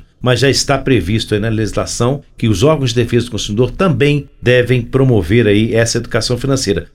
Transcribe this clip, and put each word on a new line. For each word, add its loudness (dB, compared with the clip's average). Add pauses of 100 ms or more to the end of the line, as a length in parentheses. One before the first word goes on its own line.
(220)
mas 0
já 2
está 0
previsto 0
aí 0
na -2
legislação -2 (160)
que -2
os 0
órgãos 2
de -8
defesa 0
do -12
consumidor -2
também 0 (120)
devem 2
promover 2
aí 2
essa 0
educação -4
financeira, -2